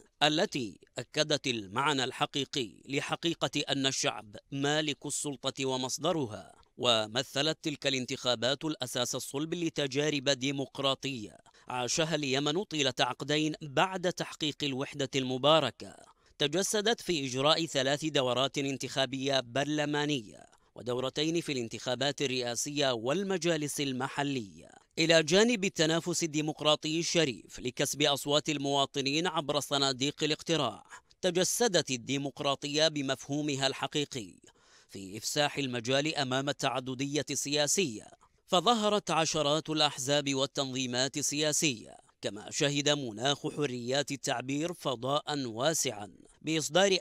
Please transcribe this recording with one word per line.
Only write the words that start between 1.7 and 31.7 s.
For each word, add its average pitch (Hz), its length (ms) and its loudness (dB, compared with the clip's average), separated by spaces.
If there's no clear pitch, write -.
الحقيقي 131 640 -2
لحقيقة 147 840 -2
أن 135 160 0
الشعب 113 500 -4
مالك 147 540 -2
السلطة 135 600 -4
ومصدرها. 131 840 -2
ومثلت 123 840 0
تلك 147 240 -4
الانتخابات 127 800 0
الأساس 127 500 -2
الصلب 147 400 -4
لتجارب 147 680 0
ديمقراطية 135 1120 -2
عاشها 127 460 0
اليمن 147 480 0
طيلة 143 380 0
عقدين 147 600 0
بعد 175 500 0
تحقيق - 500 -6
الوحدة 139 540 -4
المباركة، 131 800 2
تجسدت 196 640 0
في 147 260 -2
إجراء 147 400 4
ثلاث 143 380 0
دورات 135 540 2
انتخابية 135 840 0
برلمانية 143 1080 -2
ودورتين 131 680 -2
في 156 120 -4
الانتخابات 127 720 -2
الرئاسية 131 680 0
والمجالس 156 880 0
المحلية، 131 880 -4
إلى 165 240 6
جانب 196 420 6
التنافس 165 580 2
الديمقراطي 151 800 0
الشريف 151 600 0
لكسب 135 420 -2
أصوات 143 460 2
المواطنين 139 800 0
عبر 151 340 0
صناديق 139 640 0
الاقتراع. 147 600 0
تجسدت 185 720 2